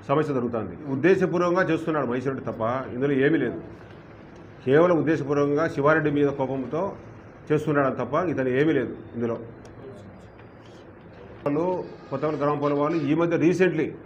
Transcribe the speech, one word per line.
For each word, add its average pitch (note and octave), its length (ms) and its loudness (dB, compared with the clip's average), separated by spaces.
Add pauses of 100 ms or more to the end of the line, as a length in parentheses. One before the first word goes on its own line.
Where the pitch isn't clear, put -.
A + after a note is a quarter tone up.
సమస్య C#3+ 300 0
జరుగుతుంది. A2+ 380 -4 (200)
ఉద్దేశపూర్వకంగా F3+ 760 2
చేస్తున్నాడు D#3 400 0
మహేశ్వరుడు B2+ 380 -4
తప్ప A2+ 120 -6 (340)
ఇందులో C#3 180 0 (120)
ఏమీ D#3+ 180 4
లేదు. F#2 160 -4 (1040)
కేవలం E3 380 6
ఉద్దేశపూర్వకంగా C#3+ 640 2 (100)
శివారెడ్డి D3+ 420 4
మీద C#3+ 120 4 (100)
కోపంతో C3 440 -4 (640)
చేస్తున్నాడని C#3+ 520 2
తప్ప B2 140 -4 (180)
ఇతను B2+ 260 0
ఏమీ D3+ 200 4
లేదు G#2+ 160 -4 (200)
ఇందులో. A#2 220 -2 (2000)
వాళ్ళు D3 220 0 (440)
కొత్తపల్లి D3 340 -2
గ్రామ D3 200 0
పొలం D3 200 2
వాళ్ళు E3 140 0 (120)
ఈ D3+ 100 4
మధ్య E3+ 240 2
recently D#3+ 460 4 (160)